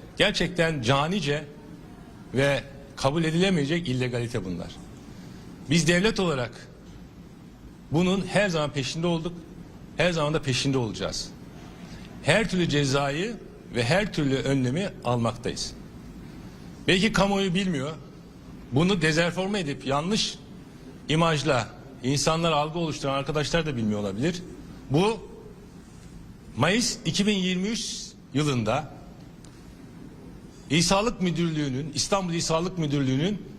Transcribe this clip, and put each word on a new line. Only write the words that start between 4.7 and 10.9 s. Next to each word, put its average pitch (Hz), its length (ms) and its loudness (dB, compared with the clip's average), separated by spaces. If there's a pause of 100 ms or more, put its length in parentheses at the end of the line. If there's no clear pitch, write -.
Biz 156 180 6
devlet 185 320 4
olarak 139 480 0 (1200)
bunun 180 340 4
her 202 220 4
zaman 151 240 0
peşinde 143 340 -2
olduk, 170 260 0 (640)
her 170 160 4
zaman 156 220 2
da 156 80 2
peşinde 135 360 2
olacağız. 95 500 -2 (920)